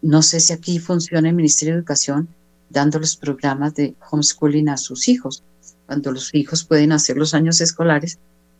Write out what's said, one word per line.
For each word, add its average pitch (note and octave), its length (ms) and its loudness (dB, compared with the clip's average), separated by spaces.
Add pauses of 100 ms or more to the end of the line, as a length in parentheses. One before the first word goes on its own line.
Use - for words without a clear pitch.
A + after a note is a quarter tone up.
No D#3 220 4
sé E3 160 2
si E3 140 2
aquí E3+ 260 -4
funciona E3 500 0
el E3+ 60 2
Ministerio D#3 400 2
de E3+ 60 -2
Educación D3 480 -2 (420)
dando D3 300 0
los D#3 160 -4
programas C#3+ 580 -4
de C#3+ 220 -2 (140)
homeschooling D3+ 580 0
a C#3+ 80 -2
sus - 320 -6
hijos, B3 340 -2 (440)
cuando C#3 260 -4
los C3 220 -8
hijos D3+ 280 -2
pueden D3+ 300 4
hacer D3+ 240 0
los D#3 180 -2
años E3 260 2
escolares E3 580 0 (420)